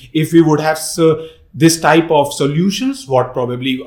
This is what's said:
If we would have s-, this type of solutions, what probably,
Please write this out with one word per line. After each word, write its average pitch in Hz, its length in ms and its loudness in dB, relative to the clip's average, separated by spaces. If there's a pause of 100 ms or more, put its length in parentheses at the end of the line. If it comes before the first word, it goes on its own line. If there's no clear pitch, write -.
(120)
If 156 220 -2
we 165 80 8
would 151 180 2
have 156 160 -2
s-, - 240 -8 (540)
this 160 260 2
type 160 300 2
of 147 220 2
solutions, 190 760 -2
what 127 240 0
probably, 127 540 -4